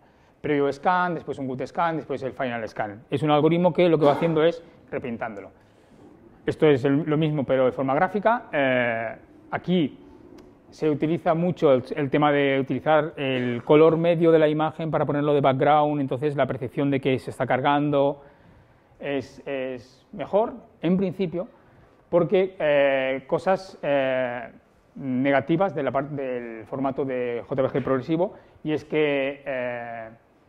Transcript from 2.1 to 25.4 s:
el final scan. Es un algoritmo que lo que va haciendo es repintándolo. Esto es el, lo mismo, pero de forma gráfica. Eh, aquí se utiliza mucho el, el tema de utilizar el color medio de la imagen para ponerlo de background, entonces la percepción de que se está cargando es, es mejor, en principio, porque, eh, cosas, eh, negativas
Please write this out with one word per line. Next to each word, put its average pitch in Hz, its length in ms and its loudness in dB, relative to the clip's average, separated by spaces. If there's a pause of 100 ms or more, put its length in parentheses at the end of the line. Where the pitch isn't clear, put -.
el 120 80 -6
final 117 360 -6
scan. 107 420 -8
Es 139 120 -4
un 151 80 2
algoritmo 160 420 4
que 175 160 4
lo 160 100 4
que 151 80 4
va 143 60 6
haciendo 160 300 0
es 170 220 0 (260)
repintándolo. 117 600 -10 (920)
Esto 147 220 0
es 135 180 4
el, 139 200 2
lo 151 120 -2
mismo, 151 280 0
pero 131 220 2
de 123 60 2
forma 135 220 -2
gráfica. 196 580 0
Eh, 123 640 0 (360)
aquí 165 460 -2 (680)
se - 220 -2
utiliza 156 440 0
mucho 165 380 2
el, 127 120 4 (120)
el 143 140 -2
tema 147 200 4
de 139 300 2
utilizar 151 560 0
el 123 480 -2
color 160 320 6
medio 165 340 2
de 160 80 6
la 156 80 4
imagen 156 440 -2
para 156 160 0
ponerlo 147 260 0
de 143 80 2
background, 147 600 2
entonces 139 360 -4
la 135 100 2
percepción 135 440 -4
de 135 100 0
que 131 180 0
se - 120 -14
está 127 160 -6
cargando 143 760 0 (800)
es, 139 460 -8
es 131 680 -10
mejor, 196 420 -2 (280)
en 180 140 2
principio, 185 520 -4 (600)
porque, 185 480 2
eh, 135 680 2
cosas, - 560 -2
eh, 131 680 -2 (480)
negativas 139 800 0